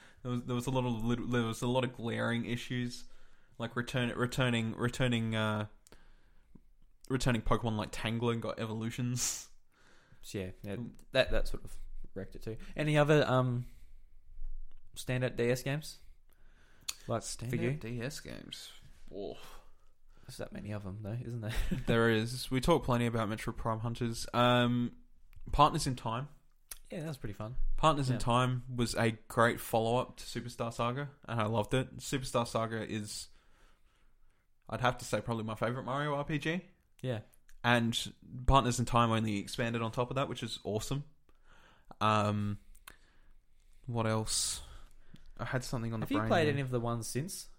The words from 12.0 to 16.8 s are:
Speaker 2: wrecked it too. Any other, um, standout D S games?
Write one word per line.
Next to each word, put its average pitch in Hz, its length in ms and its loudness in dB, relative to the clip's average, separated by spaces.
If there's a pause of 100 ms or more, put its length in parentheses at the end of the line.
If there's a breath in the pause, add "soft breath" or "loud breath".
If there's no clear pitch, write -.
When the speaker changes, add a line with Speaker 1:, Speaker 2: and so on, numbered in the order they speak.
Speaker 2:
wrecked - 200 -8
it - 60 -12
too. 110 160 -6 (180 loud breath)
Any 151 220 4
other, 147 300 8
um, 123 400 2 (1300 soft breath)
standout 127 380 -2
D 120 160 4
S 123 100 2
games? 147 380 -4 (1080 soft breath)